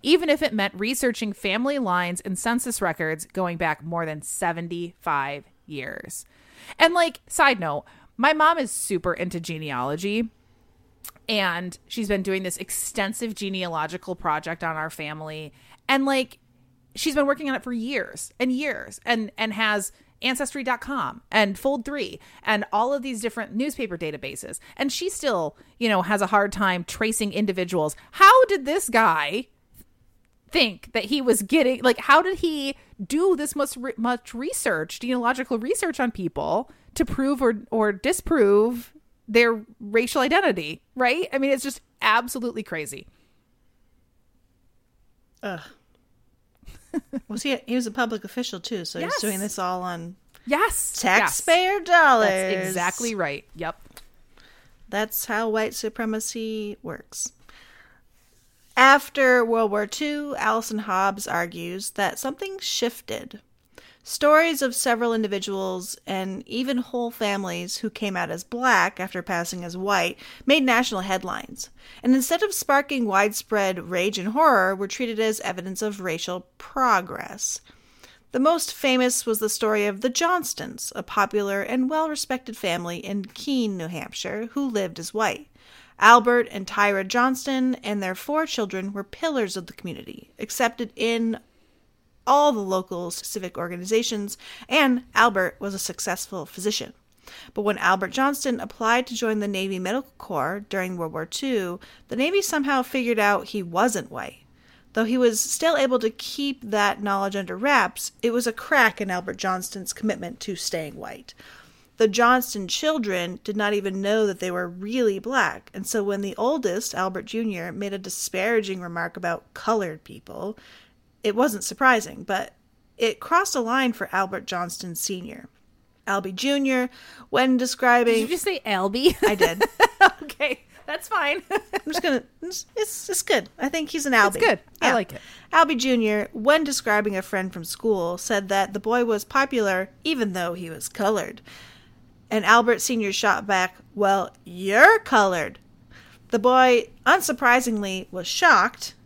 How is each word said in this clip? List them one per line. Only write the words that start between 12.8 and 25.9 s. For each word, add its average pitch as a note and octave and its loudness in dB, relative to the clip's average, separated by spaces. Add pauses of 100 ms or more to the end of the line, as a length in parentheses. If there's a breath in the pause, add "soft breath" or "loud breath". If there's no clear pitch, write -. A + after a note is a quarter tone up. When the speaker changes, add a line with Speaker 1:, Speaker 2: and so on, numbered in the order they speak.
Speaker 1:
genealogical F3+ -6
project D#3+ -4
on D#3+ -4
our D#3 -6
family. D#3 -12 (380 soft breath)
And, C4+ 4
like, C4+ 0 (560)
she's D4 -2
been C#4+ 4
working C#4+ -2
on C4 -2
it C4 -6
for B3 -6
years A#3+ -6
and B3+ 0
years B3+ -4
and, A3+ 0
and A3 -2
has G#3 0 (300 soft breath)
Ancestry C4 -4
dot B3 -2
com G#3+ -6
and G3+ 2
Fold C4+ 0
three C4 -6 (260 loud breath)
and G#3 0
all A#3+ 2
of C#4 -2
these B3 -6
different A3 -8
newspaper A3+ -4
databases. D3 -10 (180 loud breath)
And C#4 -2
she F4 -4
still, G3 -2 (220 soft breath)
you A#3 0
know, F#3+ 4